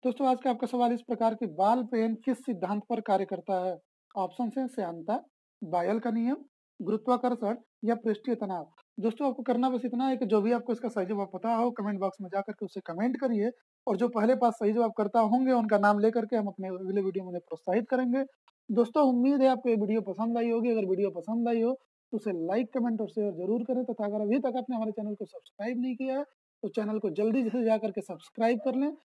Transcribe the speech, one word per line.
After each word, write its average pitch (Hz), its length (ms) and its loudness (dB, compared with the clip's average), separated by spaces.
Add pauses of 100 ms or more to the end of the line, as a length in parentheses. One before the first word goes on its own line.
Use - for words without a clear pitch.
दोस्तों, 254 240 0
आज 254 120 4
का 262 100 0
आपका 247 160 -2
सवाल 240 260 2
इस 240 100 -4
प्रकार 226 320 0
कि 220 200 -6
बॉल 214 300 4
पेन 226 300 0 (100)
किस 262 140 0
सिद्धांत 202 500 -4
पर 233 140 -2
कार्य 196 220 2
करता 185 400 -4
है? 180 120 -2 (380)
ऑप्शन 196 440 -2
है 262 100 -2
श्यानता, 185 540 -4 (400)
बायल 180 360 0
का 233 120 -2
नियम, 233 260 0 (440)
गुरुत्वाकर्षण 240 760 0 (280)
या 226 120 2
पृष्ठीय 226 380 -2
तनाव। 185 340 -6 (300)
दोस्तों, 226 300 0
आपको 262 140 -4
करना 247 280 2
बस 254 140 -2
इतना 247 240 0
है 262 80 0
कि 254 100 -2
जो 208 160 4
भी 226 100 2
आपको 240 200 -2
इसका 220 180 -4
सही 185 160 -2
जवाब 202 260 -4
पता 226 220 -2
हो, 240 160 2
कमेंट 208 300 -4
बॉक्स 190 200 -4
में 185 80 -10
जा 196 120 -2
करके 208 240 -8
उसे 190 180 -8
कमेंट 214 380 -2
करिए, 233 300 0 (360)
और 196 100 0
जो 233 140 2
पहले 233 260 4
पांच 233 180 2
सही 214 180 0
जवाब 226 260 2
करता 214 240 2
होंगे, 254 320 2
उनका 214 240 2
नाम 208 200 6
लेकर 220 280 2
के 240 100 -2
हम 214 100 0
अपने 196 240 -8
अगले 190 300 -2
वीडियो 190 240 -2
में 185 40 -10
उन्हें 175 140 -6
प्रोत्साहित 185 480 -2
करेंगे। 254 340 0 (440)
दोस्तों, 240 400 4
उम्मीद 262 340 4
है 262 60 8
आपको 254 200 2
ये 226 80 4
वीडियो 214 280 2
पसंद 220 340 -2
आई 233 120 0
होगी। 233 200 2
अगर 220 160 2
वीडियो 190 260 0
पसंद 226 360 -2
आई 233 140 2
हो 240 100 2 (400)
तो 240 40 -4
उसे 208 160 -2 (140)
like, 220 280 0
comment 233 260 0
और 208 80 -4
share 208 260 -2
जरूर 196 300 -2
करें, 254 200 -2
तथा 220 220 -4
अगर 208 140 -2
अभी 214 200 2
तक 254 160 -2
आपने 254 200 -4
हमारे 220 160 -2
channel 208 220 -6
को 202 120 -10
subscribe 233 540 -8
नहीं 254 160 -2
किया 262 220 -4
है, 294 60 -4 (380)
तो 214 80 -4
channel 214 280 -2
को 202 140 -2
जल्दी 214 320 2
से 226 200 0
जा 220 140 4
करके 208 240 -4
subscribe 226 560 -2
कर 254 160 -2
लें। 277 160 0 (160)